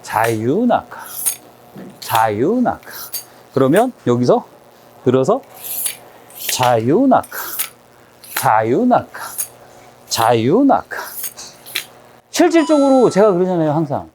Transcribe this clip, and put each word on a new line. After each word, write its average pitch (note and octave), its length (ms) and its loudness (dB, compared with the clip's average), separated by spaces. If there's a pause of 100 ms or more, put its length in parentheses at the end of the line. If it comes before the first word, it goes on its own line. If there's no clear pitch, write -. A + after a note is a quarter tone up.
자유낙하, A#2 960 -2 (960)
자유낙하. A#2+ 800 -2 (760)
그러면 E3+ 400 2 (140)
여기서 A#2+ 400 2 (580)
들어서 C3 360 2 (1120)
자유낙하, B2+ 760 2 (1080)
자유낙하, B2+ 720 2 (1000)
자유낙하. B2 800 2 (1400)
실질적으로 D4 800 4
제가 G3+ 220 4
그러잖아요, F3 400 0
항상. C#3 420 -4